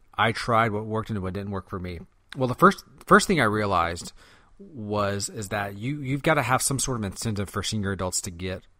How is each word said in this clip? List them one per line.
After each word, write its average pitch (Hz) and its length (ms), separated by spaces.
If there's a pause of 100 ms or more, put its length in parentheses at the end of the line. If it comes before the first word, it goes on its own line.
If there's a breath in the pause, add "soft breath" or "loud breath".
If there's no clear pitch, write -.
(120)
I 110 200
tried, 113 380
what 104 140
worked, 110 240
and 110 140
what 92 100
didn't 101 180
work 95 200
for 98 80
me. 90 200 (380)
Well, 131 100
the 120 80
first, - 300 (220)
first 202 200
thing 170 140
I 120 40
realized 95 680 (460 soft breath)
was, 104 720
is 110 180
that 101 300
you, 143 240
you've 139 200
gotta 151 200
have 123 180
some 135 180
sort 127 200
of 107 60
incentive 101 440
for 101 140
senior 98 280
adults 92 300
to 98 100
get 92 340 (160)